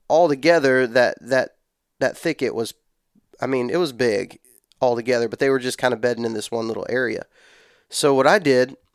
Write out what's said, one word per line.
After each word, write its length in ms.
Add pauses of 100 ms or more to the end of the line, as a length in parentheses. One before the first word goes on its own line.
(100)
altogether, 800
that, 320
that, 360 (440)
that 160
thicket 380
was, 200 (640)
I 60
mean, 240
it 60
was 160
big 480 (400)
altogether, 480
but 100
they 120
were 80
just 200
kind 160
of 60
bedding 240
in 80
this 180
one 160
little 220
area. 380 (640)
So 240
what 120
I 120
did, 380 (180)